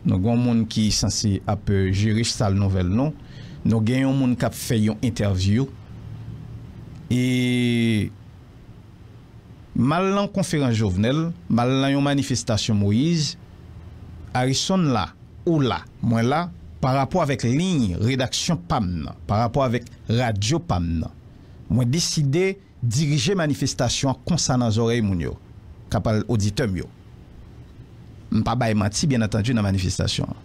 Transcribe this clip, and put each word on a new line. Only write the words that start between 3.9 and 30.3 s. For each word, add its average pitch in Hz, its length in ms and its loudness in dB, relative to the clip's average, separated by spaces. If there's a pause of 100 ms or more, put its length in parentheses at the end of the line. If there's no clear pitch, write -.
yon 135 100 2
moun 127 200 2
k - 100 0
ap 104 100 -4
fè 120 240 0
yon 107 240 2
entèvyu. 101 640 2 (1400)
E 123 100 2 (2500)
mal 156 400 2
nan 202 160 0
konferans 147 460 0
Jovenel, 113 520 2 (220)
mal 120 180 2 (140)
nan 139 100 2
yon 139 120 2
manifestasyon 123 720 0
Moïse, 135 580 2 (960)
Harrison 135 600 2
la, 92 140 0 (360)
ou 165 160 4
la, 104 200 2 (200)
mwen 117 300 2
la, 165 140 0 (360)
pa 135 140 2
rapò 139 260 2
avèk 139 240 0
liy 131 540 2
redaksyon 131 720 0
pam 123 180 2 (160)
nan, - 140 -10 (120)
pa 110 140 2
rapò 135 220 2
avèk 120 240 -2 (200)
radyo 117 540 0
pam 87 240 0 (140)
nan. - 120 -8 (580)
Mwen 123 200 2
deside 170 640 2 (260)
dirije 143 560 2
manifestasyon 135 880 0
konsa 147 320 2
nan 120 160 2
zòrèy 117 320 2
moun 95 160 0
yo, 64 160 -4 (540)
ka 113 120 0
pale 107 280 2
auditeur 104 400 0
m 87 100 -2
yo. - 60 -10 (1400)
M 110 160 2
pa 117 80 0
bay 117 240 2
manti, 104 320 0
bien 123 140 2
entendu, 107 260 0
nan 110 160 2
manifestasyon. 95 600 0 (160)